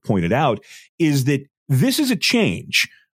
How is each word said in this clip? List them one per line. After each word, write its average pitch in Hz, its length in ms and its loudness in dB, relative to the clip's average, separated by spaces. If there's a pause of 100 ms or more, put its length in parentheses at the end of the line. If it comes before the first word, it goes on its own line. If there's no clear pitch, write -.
pointed 90 280 0
out 139 320 -2 (360)
is 143 240 2
that 139 160 0 (280)
this 185 320 2
is 262 100 0
a 220 60 0
change. - 720 -2 (280)